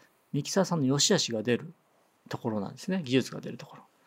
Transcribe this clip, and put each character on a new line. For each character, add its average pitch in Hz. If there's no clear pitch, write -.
ミ 143
キ -
サ 196
ー -
さ 175
ん 160
の 131
良 139
し 190
悪 160
し -
が 110
出 120
る 165
と -
こ 117
ろ 107
な 98
ん -
で -
す -
ね。 185
技 123
術 131
が -
出 -
る 117
と -
こ -